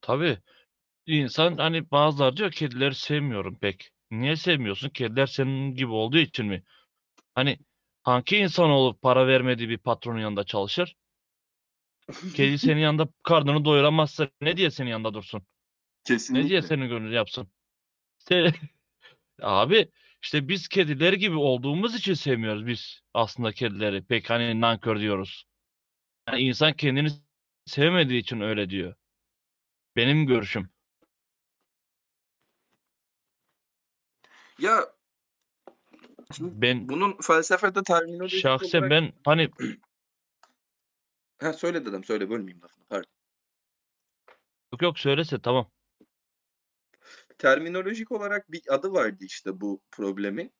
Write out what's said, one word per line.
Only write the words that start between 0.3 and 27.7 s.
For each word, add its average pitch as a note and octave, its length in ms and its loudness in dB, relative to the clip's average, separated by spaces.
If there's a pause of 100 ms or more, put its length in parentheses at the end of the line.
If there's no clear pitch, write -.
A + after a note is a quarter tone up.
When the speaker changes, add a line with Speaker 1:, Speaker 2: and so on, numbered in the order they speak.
Speaker 1:
İnsan, D#3 520 2
hani, D#3+ 320 -2
bazıları C#3+ 460 4
diyor, G3 160 -2
"Kedileri C3+ 420 -2
sevmiyorum B2+ 640 -4
pek." - 320 -4 (200)
Niye B2+ 260 -2
sevmiyorsun? C#3 540 -2
Kediler B2 360 0
senin C3+ 480 -2
gibi B2+ 180 -4
olduğu A2+ 260 2
için B2 280 0
mi? F#2+ 180 -6 (720)
Hani, C3 240 0 (440)
hangi B2+ 340 2
insanoğlu D3+ 640 4
para B2+ 260 4
vermediği B2+ 420 2
bir A2+ 100 -4
patronun A#2 420 -4
yanında G#2 240 -2
çalışır? A2 520 -4 (1400)
Kedi C#3+ 240 2
Speaker 2:
<laughs> - 0 -
Speaker 1:
senin D#3 220 2
yanında D#3 280 2 (140)
karnını D3+ 420 2
doyuramazsa D3+ 640 4 (120)
ne E3 160 -2
diye F3+ 140 2
senin B2+ 200 -6
yanında A2 240 -4
dursun? G#2 320 -12 (840)
Ne C#3 180 0
diye F#3 100 2
Speaker 2:
Kesinlikle. D#3 40 0
Speaker 1:
senin C3+ 260 -4
gönlünü A2+ 260 -6
yapsın? A2+ 340 -4 (680)
Se-, E3+ 360 2 (400)
<laughs> - 480 -20
abi, C3+ 480 2 (320)
işte C#3+ 260 -2
biz F#3 200 -4
kediler E3 440 2
gibi F#3+ 240 0
olduğumuz D3 580 0
için G3 200 -2
sevmiyoruz A2+ 520 -2
biz - 340 -8 (140)
aslında A#2 380 0
kedileri. G2+ 520 -4
Pek, A#2 260 -2
hani, A#2 300 0
nankör A2+ 400 0
diyoruz. G2 440 -4 (840)
Yani A#2 140 -2
insan C#3 300 2
kendini D3 360 0 (580)
sevmediği C#3+ 540 2